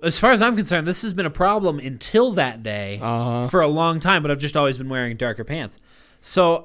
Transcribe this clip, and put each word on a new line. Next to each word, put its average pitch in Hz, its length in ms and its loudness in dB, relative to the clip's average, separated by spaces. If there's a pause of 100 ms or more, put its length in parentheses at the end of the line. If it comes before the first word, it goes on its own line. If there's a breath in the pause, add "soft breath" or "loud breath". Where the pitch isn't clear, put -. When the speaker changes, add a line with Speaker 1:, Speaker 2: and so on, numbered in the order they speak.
Speaker 1:
as 165 160 0
far 240 120 6
as 214 100 6
I'm 233 140 2
concerned, 170 320 0
this 180 140 0
has 214 120 -4
been 180 120 -2
a 151 40 -4
problem 185 500 0
until 170 540 0
that 123 300 -2
day 104 380 -6
Speaker 2:
Uh-huh. 120 480 -2
Speaker 1:
for 180 120 2
a 151 60 4
long 165 320 0
time, 175 220 2
but 147 100 -2
I've 139 80 -2
just 147 160 -4
always 139 220 0
been 131 120 -10
wearing 123 280 -4
darker 117 260 -6
pants. 139 360 -10 (420 soft breath)
So 170 440 2